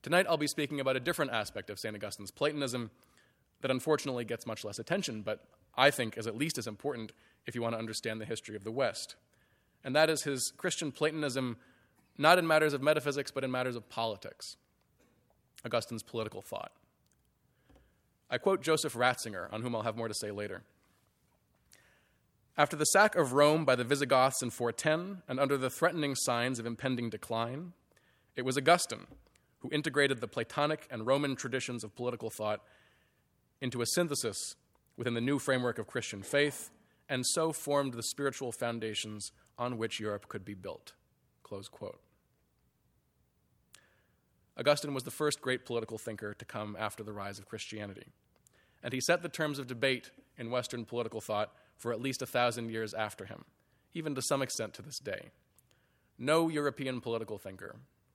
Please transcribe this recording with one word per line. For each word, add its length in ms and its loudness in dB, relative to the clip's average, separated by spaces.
Tonight, 260 4
I'll 80 4
be 100 0
speaking 340 -2
about 160 2
a 40 0
different 300 0
aspect 400 -4
of 80 -10
Saint 180 -6
Augustine's 340 -10
Platonism 600 0
that 80 -2
unfortunately 560 0
gets 200 -8
much 180 -8
less 140 -8
attention, 440 -2
but 260 -6
I 120 10
think 280 -2
is 80 -4
at 100 -4
least 220 -2
as 80 -6
important 460 -6
if 80 -8
you 80 -2
want 100 0
to 60 -4
understand 420 -6
the 60 -8
history 300 -8
of 80 -12
the 60 -6
West. 460 -2
And 140 -2
that 140 8
is 140 0
his 340 -2
Christian 340 -2
Platonism, 640 0
not 200 10
in 80 2
matters 280 6
of 80 -2
metaphysics, 480 2
but 140 -2
in 60 -2
matters 260 0
of 120 -12
politics, 680 -6
Augustine's 380 -2
political 400 -6
thought. 300 -10
I 60 0
quote 240 4
Joseph 320 2
Ratzinger, 580 2
on 100 -4
whom 120 -4
I'll 80 -2
have 140 -2
more 100 -4
to 80 -6
say 160 -4
later. 320 -6
"After 200 6
the 80 0
sack 320 8
of 160 4
Rome 320 8
by 100 6
the 80 2
Visigoths 580 4
in 100 -2
four 200 -2
ten, 560 -2
and 140 -4
under 180 4
the 100 0
threatening 460 0
signs 460 0
of 40 -6
impending 460 -2
decline, 640 -4
it 60 -4
was 140 0
Augustine 520 6
who 140 -10
integrated 480 2
the 80 -4
Platonic 640 -2
and 160 -4
Roman 260 4
traditions 480 -4
of 140 -12
political 340 -4
thought 340 -2
into 220 -2
a 40 0
synthesis 680 -2
within 180 -2
the 60 0
new 200 2
framework 400 2
of 80 -8
Christian 340 -6
faith, 480 0
and 180 -2
so 260 2
formed 420 0
the 100 -6
spiritual 480 -4
foundations 800 -4
on 180 -2
which 220 -4
Europe 300 -6
could 160 -10
be 100 -10
built." 380 -12
Close 240 -12
quote. 340 -14
Augustine 360 2
was 120 -4
the 60 -10
first 300 -2
great 240 -2
political 320 -2
thinker 380 -8
to 100 -14
come 340 -8
after 240 -4
the 120 -10
rise 240 -8
of 100 -18
Christianity, 640 -10
and 100 -6
he 80 -4
set 220 4
the 60 -6
terms 300 -2
of 80 -6
debate 440 0
in 140 -8
Western 340 -2
political 380 -4
thought 340 -2
for 140 -4
at 80 -4
least 200 -4
a 60 -4
thousand 420 2
years 240 -4
after 320 -4
him, 220 -14
even 200 -4
to 60 -2
some 220 2
extent 320 -4
to 80 -14
this 160 -12
day. 320 -8
No 300 2
European 520 -2
political 380 -4
thinker, 380 -12